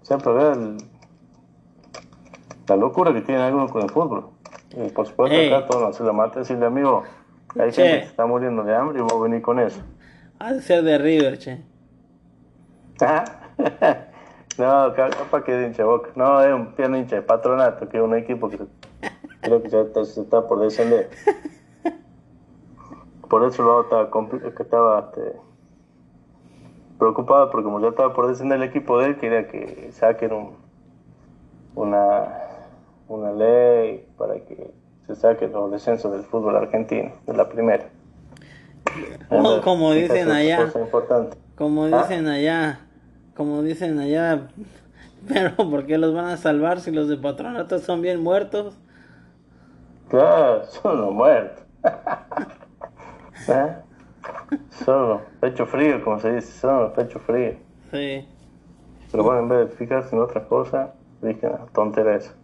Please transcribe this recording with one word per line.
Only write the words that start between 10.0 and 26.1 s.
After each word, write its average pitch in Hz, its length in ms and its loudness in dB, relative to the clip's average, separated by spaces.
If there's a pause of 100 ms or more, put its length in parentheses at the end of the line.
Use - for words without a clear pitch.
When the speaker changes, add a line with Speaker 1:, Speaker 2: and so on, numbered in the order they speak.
Speaker 2:
Ha 226 140 -6
de 262 100 -4
ser 175 200 4
de 156 160 4
River, 147 400 2
che. 127 240 -14 (1400)
Speaker 1:
Ajá. 151 240 2 (340)
<laughs> - 540 0 (460)
No, 135 360 4
ca-, 131 160 0
capaz 143 340 -4
que 131 80 -2
de 123 140 0
hincha 117 160 -4
de 107 60 2
Boca. 120 260 2
No, 135 280 4
es 139 120 6
un, 120 240 -6
es 131 100 0
un 131 80 -2
hincha 123 200 -4
de 123 60 -2
Patronato, 123 680 2
que 113 80 -4
es 113 40 2
un 113 120 2
equipo 117 340 -4
que 101 100 -10 (840)
creo 117 200 2
que 110 60 -10
ya 110 140 2
está, 107 240 -2
se 107 160 -10
está 113 240 2
por 107 140 0
descender. 110 500 2 (2250)
Por 113 160 4
eso 123 180 -2
lo 117 200 6
estaba 113 280 0
compli-, 110 440 -6
que - 80 -10
estaba, 110 480 2
este, - 260 -10 (1600)